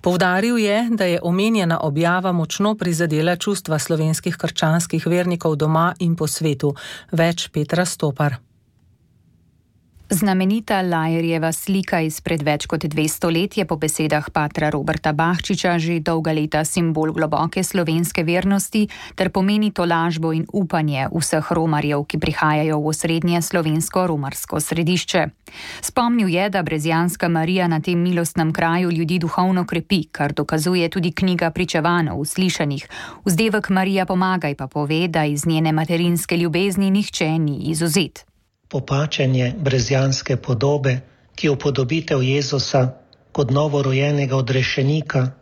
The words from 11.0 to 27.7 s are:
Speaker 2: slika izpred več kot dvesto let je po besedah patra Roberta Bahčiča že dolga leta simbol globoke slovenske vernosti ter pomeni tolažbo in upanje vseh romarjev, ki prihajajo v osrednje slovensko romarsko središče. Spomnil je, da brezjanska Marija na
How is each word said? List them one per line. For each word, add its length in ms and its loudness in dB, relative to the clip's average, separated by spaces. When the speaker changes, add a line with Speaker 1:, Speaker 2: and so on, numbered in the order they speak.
Speaker 2:
slika 480 0
izpred 400 -4
več 240 0
kot 160 -2
dvesto 480 -2
let 240 -2
je 80 0
po 160 -4
besedah 480 0
patra 420 0
Roberta 460 -2
Bahčiča 640 0
že 240 0
dolga 320 0
leta 320 0
simbol 480 0
globoke 480 0
slovenske 560 0
vernosti 640 2
ter 160 0
pomeni 400 2
tolažbo 640 0
in 160 -2
upanje 560 0
vseh 480 0
romarjev, 480 0
ki 160 -4
prihajajo 560 0
v 160 0
osrednje 500 0
slovensko 640 0
romarsko 540 -4
središče. 600 0
Spomnil 480 0
je, 220 2
da 120 0
brezjanska 680 0
Marija 400 2
na 120 0